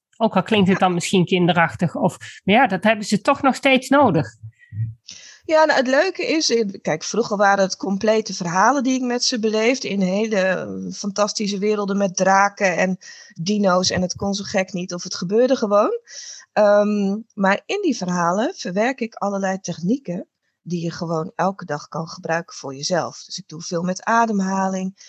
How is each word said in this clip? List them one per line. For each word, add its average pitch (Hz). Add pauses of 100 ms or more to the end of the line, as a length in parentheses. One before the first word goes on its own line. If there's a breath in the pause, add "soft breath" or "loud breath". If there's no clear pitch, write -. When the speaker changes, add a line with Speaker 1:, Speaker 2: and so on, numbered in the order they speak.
(160)
Speaker 1:
Ook 220
al 185
klinkt 202
het 190
dan 180
misschien 175
kinderachtig. 175
Of, - (280 loud breath)
maar 190
ja, 254
dat 190
hebben 214
ze 202
toch 277
nog 262
steeds 262
nodig. 262 (1160 loud breath)
Speaker 2:
Ja, 311
nou, 302
het 262
leuke 339
is, -
eh, 233 (140)
kijk, 160
vroeger -
waren 196
het 185
complete 214
verhalen 196
die 254
ik 254
met 247
ze 254
beleefde 220
in 202
hele, 202
eh, 175
fantastische 202
werelden 202
met 196
draken 196
en 185 (440 loud breath)
dino's 185
en 185
het 180
kon 202
zo 196
gek 190
niet 180
of 175
het 180
gebeurde 233
gewoon. 208 (640 loud breath)
Ehm, 208 (160)
maar 196
in 403
die 320
verhalen 180
verwerk 220
ik 226
allerlei 196
technieken 180 (340)
die 165
je 165
gewoon 160
elke 185
dag 147
kan 160
gebruiken 165
voor 135
jezelf. 143
Dus -
ik 175
doe 156
veel 170
met 180
ademhaling, 190 (120)